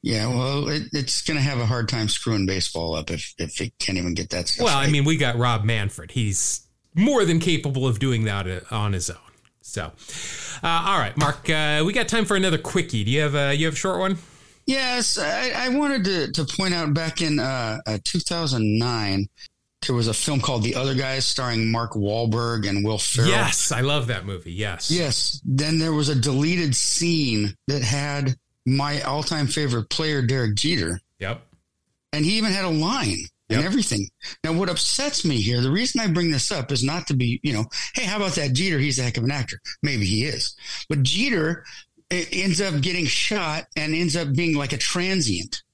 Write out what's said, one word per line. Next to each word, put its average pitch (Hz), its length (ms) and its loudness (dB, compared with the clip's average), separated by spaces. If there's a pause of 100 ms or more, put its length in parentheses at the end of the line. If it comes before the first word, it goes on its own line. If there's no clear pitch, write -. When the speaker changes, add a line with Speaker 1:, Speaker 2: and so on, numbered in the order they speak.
Speaker 1:
Yeah, 110 260 0
well, 127 420 0
it, 156 140 -2 (100)
it's 139 280 -2
gonna 151 200 0
have 135 180 0
a 117 60 0
hard 117 240 0
time 110 180 -2
screwing 104 380 0
baseball 85 500 -2
up 78 160 -6
if, - 260 -8
if 80 220 -6
it 95 200 -4
can't 95 180 -2
even 87 160 -2
get 85 160 -4
that 87 180 -4
stuff - 180 0
Speaker 2:
Well, 147 120 4
I 139 60 2
Speaker 1:
right. 143 80 4
Speaker 2:
mean, 143 120 4
we 156 140 2
got 123 200 0
Rob 117 280 2
Manfred. 104 460 -2
He's 104 500 -2 (340)
more 220 300 4
than 165 140 4
capable 139 460 0
of 113 140 2
doing 123 260 2
that, 101 220 -2
uh, 90 120 -4 (120)
on 104 220 0
his 85 160 -2
own. 85 80 -10 (440)
So, 80 300 -8 (720)
uh, 170 220 2
all 190 120 4
right, 113 200 0
Mark, 147 320 0
uh, 151 360 2
we 190 60 2
got 233 160 0
time 226 160 2
for 202 140 2
another 185 220 2
quickie. 139 440 -2
Do 113 80 0
you 147 100 4
have 147 140 0
a, 143 180 2
you 151 120 2
have 156 80 0
a - 40 -6
short 185 220 0
one? 190 200 0 (460)
Speaker 1:
Yes, 254 520 0
I, 202 320 -2 (160)
I 254 40 0
wanted 269 360 2
to, 180 260 0
to 156 140 0 (100)
point 190 180 0
out 156 200 0
back 160 280 0
in, 151 180 2
uh, 120 460 -2
uh, 110 200 -2
two - 140 -2
thousand 131 600 0
nine, 104 480 0 (600)
there 127 80 0
was 117 120 2
a 110 60 0
film 143 280 0
called 120 200 0
The 113 140 0
Other 135 180 0
Guys 135 320 0
starring 113 460 0
Mark 113 220 -2
Wahlberg 113 760 0
and 101 160 0
Will 107 140 0
Ferrell. 127 300 2
Speaker 2:
Yes, 196 420 2
I 120 100 0
love 139 260 0
that 98 200 -4
movie. 87 240 -8
Yes. 98 400 -4
Speaker 1:
Yes. 160 520 0
Then 151 360 2
there 160 120 2
was 151 160 2
a 151 60 0
deleted 143 640 2
scene 127 800 0 (120)
that 139 140 0
had 143 540 0 (300)
my 143 360 2
all-time 147 460 -2
favorite 120 420 0
player, 151 320 0
Derek 120 340 2
Jeter. 101 440 0 (200)
Speaker 2:
Yep. 98 220 -6 (720)
Speaker 1:
And 151 120 2
he 208 120 2
even 214 140 2
had 190 140 0
a 180 40 0
line 160 560 0 (240)
and 113 120 2
Speaker 2:
Yep. - 40 2
Speaker 1:
everything. 185 440 0 (340)
Now, 160 100 0
what 180 160 2
upsets 277 560 0
me 131 160 2
here, 120 200 2
the 131 100 2
reason 233 300 0
I 214 60 2
bring 170 240 2
this 139 200 0
up 143 200 -4
is 123 120 0
not 156 240 -2
to 147 60 -2
be, 123 300 2
you 143 100 0
know, 107 120 0 (300)
"Hey, 254 80 0
how 202 140 -2
about 196 180 0
that 143 180 0
Jeter? 160 260 2
He's 135 200 0
a 127 40 0
heck 120 140 -2
of 117 60 -2
an 131 80 0
actor." 135 280 -4 (240)
Maybe 127 220 0
he 107 200 0
is. - 300 -4 (340)
But 143 140 2
Jeter 170 640 0 (480)
e-, 180 180 -2
ends 185 300 2
up 160 200 0
getting 180 240 0
shot 165 600 0 (100)
and 156 200 0
ends 165 200 2
up 156 180 0
being, 165 220 2
like, 143 180 0
a 131 40 -2
transient 156 840 -2 (100)